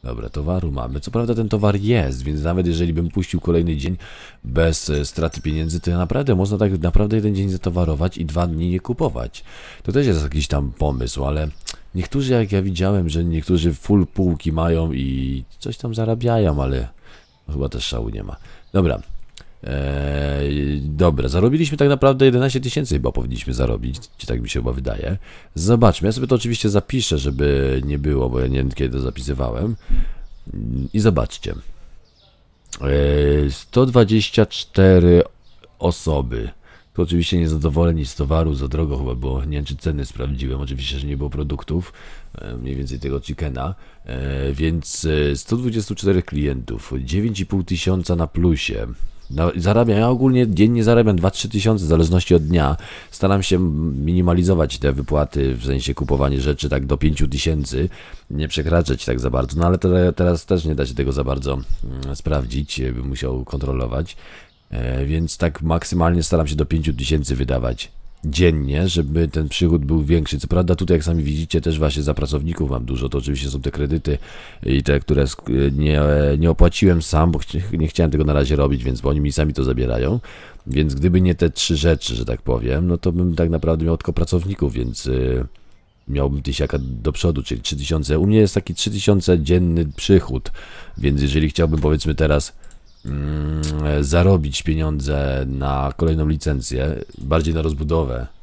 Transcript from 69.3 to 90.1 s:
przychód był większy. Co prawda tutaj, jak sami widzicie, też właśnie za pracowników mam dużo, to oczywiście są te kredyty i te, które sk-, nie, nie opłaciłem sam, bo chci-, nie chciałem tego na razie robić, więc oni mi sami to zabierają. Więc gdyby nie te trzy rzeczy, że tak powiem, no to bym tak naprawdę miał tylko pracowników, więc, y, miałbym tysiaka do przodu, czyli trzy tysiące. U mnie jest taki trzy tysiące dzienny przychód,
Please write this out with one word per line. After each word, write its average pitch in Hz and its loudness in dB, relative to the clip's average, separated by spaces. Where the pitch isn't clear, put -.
przychód 80 2
był 78 2
większy. 76 0
Co - -8
prawda 87 2
tutaj, 87 2
jak 78 2
sami 82 0
widzicie, 76 0
też 80 -2
właśnie 76 0
za 73 0
pracowników 73 -2
mam 62 -4
dużo, 64 -4
to 69 -2
oczywiście 67 -4
są 67 -6
te 69 -2
kredyty 73 -2
i 67 2
te, 71 2
które 69 2
sk-, 67 0
nie, 76 2
nie 82 4
opłaciłem 85 6
sam, 80 2
bo 78 0
chci-, 90 -6
nie 78 0
chciałem 78 2
tego 76 2
na 73 2
razie 71 2
robić, 69 2
więc 64 -4
oni 73 2
mi 73 0
sami 76 0
to 67 -2
zabierają. 64 0
Więc 69 0
gdyby 87 4
nie 90 4
te 85 2
trzy - -2
rzeczy, 76 0
że 58 -4
tak 58 -4
powiem, 64 0
no 87 2
to 90 0
bym 87 0
tak 85 2
naprawdę 80 0
miał 82 2
tylko - -4
pracowników, 85 0
więc, 60 -6
y, 64 0
miałbym 69 -2
tysiaka 71 -2
do 64 -4
przodu, 73 0
czyli 57 -6
trzy - -6
tysiące. 73 0
U 92 2
mnie 107 6
jest 107 6
taki 95 -2
trzy - -4
tysiące 95 4
dzienny 85 2
przychód, 71 2